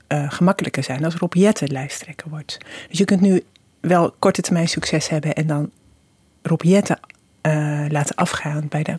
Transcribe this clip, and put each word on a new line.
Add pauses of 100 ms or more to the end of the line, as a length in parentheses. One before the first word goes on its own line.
eh,
gemakkelijker
zijn
als
Rob
Jetten
lijsttrekker
wordt. (320)
Dus
je
kunt
nu (360)
wel
korte
termijn
succes
hebben
en
dan (720)
Rob
Jetten, (420)
eh,
laten
afgaan
bij
de